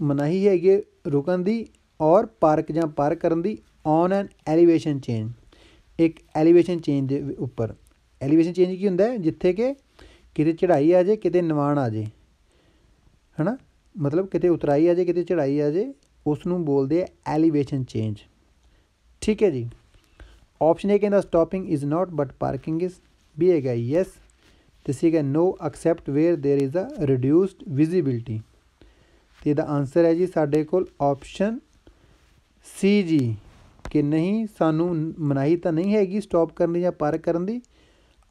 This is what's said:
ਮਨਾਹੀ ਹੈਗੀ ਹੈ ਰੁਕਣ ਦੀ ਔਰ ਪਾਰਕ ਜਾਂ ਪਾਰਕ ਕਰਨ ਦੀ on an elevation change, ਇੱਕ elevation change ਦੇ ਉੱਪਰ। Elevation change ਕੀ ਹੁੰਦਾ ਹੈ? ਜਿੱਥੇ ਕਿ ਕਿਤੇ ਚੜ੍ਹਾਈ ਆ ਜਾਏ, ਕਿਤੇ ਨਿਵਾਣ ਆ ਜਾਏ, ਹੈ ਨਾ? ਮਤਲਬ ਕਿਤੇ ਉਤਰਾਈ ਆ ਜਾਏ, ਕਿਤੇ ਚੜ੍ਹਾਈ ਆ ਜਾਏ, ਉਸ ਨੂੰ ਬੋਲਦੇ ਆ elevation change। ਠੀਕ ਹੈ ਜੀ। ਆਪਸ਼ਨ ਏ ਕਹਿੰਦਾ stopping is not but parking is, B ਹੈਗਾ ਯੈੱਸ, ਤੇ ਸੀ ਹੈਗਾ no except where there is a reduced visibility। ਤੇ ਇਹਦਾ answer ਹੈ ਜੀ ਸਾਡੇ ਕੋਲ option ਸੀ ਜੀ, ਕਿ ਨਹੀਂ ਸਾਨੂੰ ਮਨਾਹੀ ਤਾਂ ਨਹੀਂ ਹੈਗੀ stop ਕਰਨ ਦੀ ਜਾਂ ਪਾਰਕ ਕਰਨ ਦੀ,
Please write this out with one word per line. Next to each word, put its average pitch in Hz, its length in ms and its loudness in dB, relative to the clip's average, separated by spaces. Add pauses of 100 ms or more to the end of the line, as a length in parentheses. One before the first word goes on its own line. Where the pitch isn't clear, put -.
ਮਨਾਹੀ 147 460 0
ਹੈਗੀ 185 220 4
ਹੈ 202 100 4 (300)
ਰੁਕਣ 143 280 0
ਦੀ 214 280 -2 (340)
ਔਰ 180 260 4 (140)
ਪਾਰਕ 156 320 2
ਜਾਂ 160 140 0 (100)
ਪਾਰਕ 156 220 0
ਕਰਨ 165 240 0
ਦੀ 214 140 -4 (320)
on 170 260 2
an 196 140 -2 (240)
elevation 160 560 4
change, 113 240 -6 (640)
ਇੱਕ 165 200 0 (180)
elevation 170 440 4
change 139 280 -2
ਦੇ 139 300 -4
ਉੱਪਰ। 113 360 -6 (460)
Elevation 160 320 2
change 180 220 0
ਕੀ 185 140 -4
ਹੁੰਦਾ 185 160 2
ਹੈ? 247 120 -2
ਜਿੱਥੇ 180 360 -2
ਕਿ 240 220 -2 (600)
ਕਿਤੇ 156 160 2
ਚੜ੍ਹਾਈ 165 400 2
ਆ 180 100 6
ਜਾਏ, 202 140 2
ਕਿਤੇ 180 260 0
ਨਿਵਾਣ 147 360 0
ਆ 131 100 -2
ਜਾਏ, 107 160 -6 (1300)
ਹੈ 156 60 0
ਨਾ? 220 120 -2 (380)
ਮਤਲਬ 165 340 -2
ਕਿਤੇ 175 200 0
ਉਤਰਾਈ 151 400 2
ਆ 175 60 4
ਜਾਏ, 180 100 0
ਕਿਤੇ 175 200 -2
ਚੜ੍ਹਾਈ 147 360 0
ਆ 147 100 0
ਜਾਏ, 214 220 -4 (340)
ਉਸ 147 200 -2
ਨੂੰ 180 180 -2
ਬੋਲਦੇ 143 380 0
ਆ 175 40 -4 (200)
elevation 147 580 0
change। 110 360 -6 (1040)
ਠੀਕ 214 200 0
ਹੈ 202 80 4
ਜੀ। 120 180 -6 (920)
ਆਪਸ਼ਨ 165 300 2
ਏ 208 80 4
ਕਹਿੰਦਾ 202 200 2
stopping 175 460 0 (120)
is 139 160 -6
not 180 260 -2
but 143 240 -4
parking 135 440 -6
is, 175 60 -8 (440)
B 170 160 4
ਹੈਗਾ 135 200 0
ਯੈੱਸ, 123 340 -2 (800)
ਤੇ 147 60 -4
ਸੀ 127 140 -2
ਹੈਗਾ 160 140 2 (100)
no 160 160 2 (220)
except 165 480 -2
where 165 280 2
there 139 220 2
is 135 160 -6
a 226 300 -4
reduced 143 520 0 (140)
visibility। 139 600 -2 (1040)
ਤੇ 147 80 -2
ਇਹਦਾ 151 180 0
answer 143 360 0
ਹੈ 165 100 4
ਜੀ 175 120 0
ਸਾਡੇ 156 380 0
ਕੋਲ 180 220 -2 (140)
option 143 580 -2 (1080)
ਸੀ 202 360 0
ਜੀ, 139 340 0 (540)
ਕਿ 151 120 2
ਨਹੀਂ 170 440 -2 (120)
ਸਾਨੂੰ 160 300 2 (300)
ਮਨਾਹੀ 143 380 0
ਤਾਂ 170 160 -4
ਨਹੀਂ 185 220 -2
ਹੈਗੀ 202 260 0
stop 165 360 0
ਕਰਨ 170 160 0
ਦੀ 175 80 -2
ਜਾਂ 175 120 0
ਪਾਰਕ 156 300 -2
ਕਰਨ 170 240 -2
ਦੀ, 233 140 -6 (720)